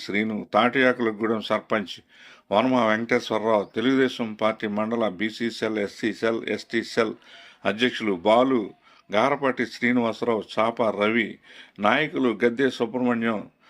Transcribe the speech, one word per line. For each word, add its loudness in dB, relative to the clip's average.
శ్రీను, -2
తాటియాకులగూడెం 2
సర్పంచ్ -2
వనమ 4
వెంకటేశ్వరరావు, 0
తెలుగుదేశం 0
పార్టీ 0
మండల -2
బీసీ -4
సెల్, -2
ఎస్సీ -4
సెల్, 0
ఎస్టీ -4
సెల్ 0
అధ్యక్షులు 0
బాలు, 4
గారపాటి 0
శ్రీనివాసరావు, 0
చాప 0
రవి, 4
నాయకులు 2
గద్దె 2
సుబ్రహ్మణ్యం, -2